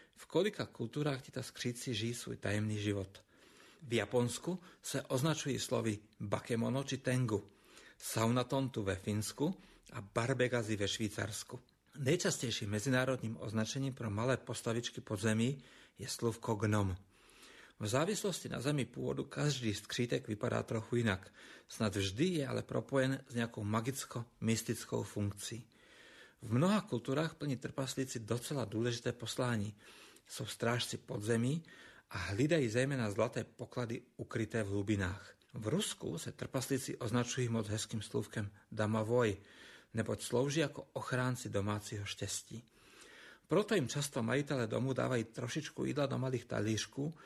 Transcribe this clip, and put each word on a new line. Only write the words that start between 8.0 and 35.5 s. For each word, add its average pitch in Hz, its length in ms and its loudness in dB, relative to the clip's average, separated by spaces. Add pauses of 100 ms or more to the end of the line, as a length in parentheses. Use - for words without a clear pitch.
ve 95 140 2
Finsku 107 600 0 (360)
a 101 80 -8
barbegazi 117 760 2
ve 101 120 0
Švýcarsku. 107 720 -4 (380)
Nejčastějším 139 720 2
mezinárodním 127 680 2
označením 117 540 -2
pro 113 160 -4
malé 117 260 2
postavičky - 640 -4
podzemí 110 640 2 (360)
je 101 100 -8
slůvko - 460 0
gnom. 104 420 4 (840)
V 107 60 -2
závislosti 170 600 0
na 135 120 -4
zemi 143 240 2
původu 135 400 -2
každý 131 500 0
skřítek - 540 -2
vypadá 113 340 0
trochu 113 340 -2
jinak. 110 360 2 (360)
Snad 101 280 0
vždy 98 280 2
je 165 240 2
ale 113 140 0
propojen 135 680 2
s 123 60 -12
nějakou 117 300 0
magicko-mystickou 113 1400 0
funkcí. 104 640 -4 (760)
V 110 100 -2
mnoha 180 280 6
kulturách 139 540 -2
plní 143 220 -2
trpaslíci 131 640 -4
docela 117 460 -2
důležité 117 480 0
poslání. 117 600 0 (520)
Jsou - 200 -6
strážci 117 520 0
podzemí 117 680 0 (460)
a - 80 -6
hlídají 127 500 4
zejména 123 420 2
zlaté 113 340 0
poklady 120 580 -6 (140)
ukryté 113 460 -2
v 98 60 -2
hlubinách. 98 640 0 (200)